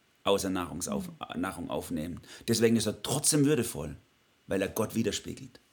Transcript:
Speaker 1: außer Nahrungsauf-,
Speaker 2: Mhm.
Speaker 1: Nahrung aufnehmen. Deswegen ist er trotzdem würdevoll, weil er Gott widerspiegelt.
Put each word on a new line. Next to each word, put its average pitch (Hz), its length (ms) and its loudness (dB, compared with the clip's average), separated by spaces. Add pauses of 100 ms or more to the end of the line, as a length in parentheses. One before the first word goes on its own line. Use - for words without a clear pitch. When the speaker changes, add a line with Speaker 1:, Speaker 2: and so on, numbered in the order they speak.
(220)
Speaker 1:
außer 98 280 2
Nahrungsauf-, 85 580 -4 (260)
Speaker 2:
Mhm. - 60 -4
Speaker 1:
Nahrung 87 300 -6
aufnehmen. 82 500 -4 (280)
Deswegen 113 280 6
ist 104 100 0
er 104 160 -2
trotzdem 147 420 4
würdevoll, 113 520 0 (500)
weil 95 140 0
er 95 80 0
Gott 107 260 -2
widerspiegelt. 101 640 -4 (120)